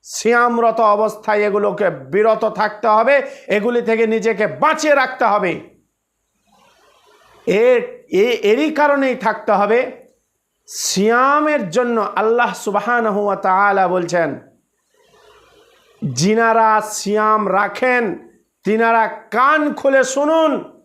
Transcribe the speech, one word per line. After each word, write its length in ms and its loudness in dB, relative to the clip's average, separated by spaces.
সিয়ামরত 760 0
অবস্থায় 640 0
এগুলোকে 440 0
বিরত 540 0
থাকতে 440 -2
হবে, 340 2
এগুলি 360 0
থেকে 240 0
নিজেকে 400 0
বাঁচিয়ে 480 0
রাখতে 300 0
হবে। 280 0
এর, 320 4
এ-, 320 2
এরই 280 2
কারণেই 440 0
থাকতে 380 -2
হবে। 260 2
সিয়ামের 1040 0
জন্য 260 -2
আল্লাহ 380 0
সুবহানাহু 680 -2
ওয়া 120 -2
তাআলা 520 2
বলছেন, 500 -2
যিনারা 800 2
সিয়াম 640 -2
রাখেন 520 0
তিনারা 440 2
কান 680 0
খুলে 300 2
শুনুন। 480 0